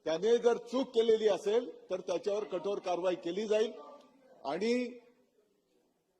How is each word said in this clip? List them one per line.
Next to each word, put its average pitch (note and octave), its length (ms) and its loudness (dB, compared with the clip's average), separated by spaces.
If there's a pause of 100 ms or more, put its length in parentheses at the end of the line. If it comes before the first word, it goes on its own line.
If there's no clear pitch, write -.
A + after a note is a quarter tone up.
त्याने F#3 340 2
जर A#3 180 4
चूक C4 320 -4
केलेली A3 400 4
असेल G#3 640 0
तर F#3 100 -4
त्याच्यावर G3 440 -2
कठोर F#3+ 340 -4
कारवाई F3+ 360 0
केली F3 320 -4
जाईल G#3+ 260 2 (720)
आणि A#3 560 -2 (1200)